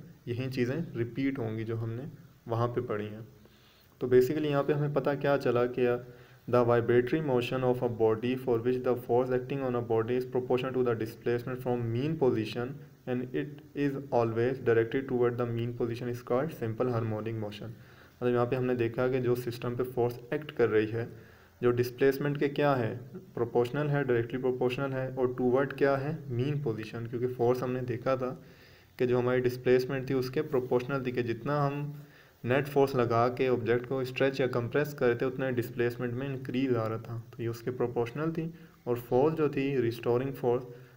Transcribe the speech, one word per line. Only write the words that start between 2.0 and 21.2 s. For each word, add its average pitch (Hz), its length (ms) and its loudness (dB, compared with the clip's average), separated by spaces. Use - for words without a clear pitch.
वहाँ 113 200 0
पे 120 120 -2
पढ़ी 104 260 -4
हैं। 107 220 -14
तो 127 80 -2
basically 127 360 6
यहाँ 143 180 2
पे 147 100 2
हमें 147 200 0
पता 143 220 2
क्या 143 220 2
चला 123 280 2
कि 123 80 4
the 123 120 6
vibratory 120 680 4
motion 127 340 0
of 127 200 2
a 113 80 0
body 110 320 2
for 120 120 2
which 127 180 2
the 127 120 2
force 127 300 4
acting 135 280 -4
on 123 100 0
a 117 140 -2
body 113 260 2
is 127 80 -4
proportional 127 400 0
to 127 80 2
the 117 180 0
displacement 120 640 -4
from 123 280 -2
mean 156 300 -2
position 120 500 0
and 127 260 -4
it 147 280 -6
is 143 200 -2
always 117 540 2
directed 117 440 2
toward 120 260 2
the 120 180 0
mean 120 240 -2
position 120 320 -2
is 120 200 -10
called 151 300 0
simple 120 300 -2
harmonic 110 520 -2
motion। 110 260 -10
मतलब 123 120 2
यहाँ 120 120 4
पे 131 100 -2
हमने 127 180 0
देखा 117 340 0
कि 131 120 0
जो 123 140 2
सिस्टम 120 420 -4
पे 127 60 -2
फोर्स 120 380 -2
act 147 160 -6
कर 117 180 2
रही 107 180 4
है, 117 220 -4